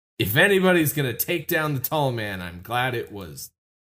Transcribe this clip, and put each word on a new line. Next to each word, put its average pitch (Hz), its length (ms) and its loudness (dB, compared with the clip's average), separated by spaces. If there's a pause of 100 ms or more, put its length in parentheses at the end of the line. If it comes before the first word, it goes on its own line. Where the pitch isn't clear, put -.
(200)
if 104 180 0
anybody's 180 560 6
gonna 131 200 -2
take 170 340 -4
down 156 260 0
the 131 60 -2
tall 143 320 0
man, 104 300 -4
I'm 87 200 -10
glad 123 320 -2
it 117 180 -6
was 82 400 -14 (320)